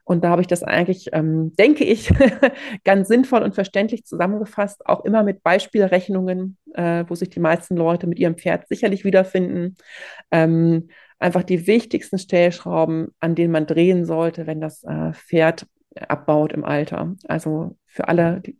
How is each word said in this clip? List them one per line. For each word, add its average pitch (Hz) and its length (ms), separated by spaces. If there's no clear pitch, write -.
Und 175 200
da 170 60
habe 175 120
ich 175 60
das 175 160
eigentlich, 180 500
ähm, 160 420
denke 277 280
ich, - 260
<laughs> 262 760
ganz 196 260
sinnvoll 240 340
und 202 100
verständlich 208 520
zusammengefasst, 202 800
auch - 180
immer 214 160
mit 202 220
Beispielrechnungen, 185 1120
äh, 170 340
wo 175 60
sich 175 160
die - 100
meisten 170 380
Leute 170 300
mit 170 100
ihrem 170 200
Pferd 170 320
sicherlich 202 360
wiederfinden. 190 680
Ähm, 165 560
einfach 180 240
die 175 240
wichtigsten 208 500
Stellschrauben, 175 920
an 165 160
denen 170 160
man 156 160
drehen 175 380
sollte, 165 420
wenn 156 140
das, 156 220
äh, 156 300
Pferd 165 540
abbaut 151 460
im 151 100
Alter. 156 520
Also 160 580
für - 220
alle, 170 340
die, - 180